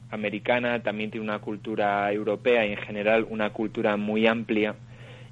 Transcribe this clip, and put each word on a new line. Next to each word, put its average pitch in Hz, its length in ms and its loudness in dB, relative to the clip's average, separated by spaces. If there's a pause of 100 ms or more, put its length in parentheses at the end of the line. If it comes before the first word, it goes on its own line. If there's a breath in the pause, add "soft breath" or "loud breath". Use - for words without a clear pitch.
(100)
americana, 117 720 -2
también 107 280 -4
tiene 110 140 -8
una 107 160 -4
cultura 104 720 0
europea 107 520 2
y 104 80 0
en 104 60 -8
general 107 500 2
una 110 220 -2
cultura 107 460 0
muy 107 320 2
amplia 107 480 0 (560 loud breath)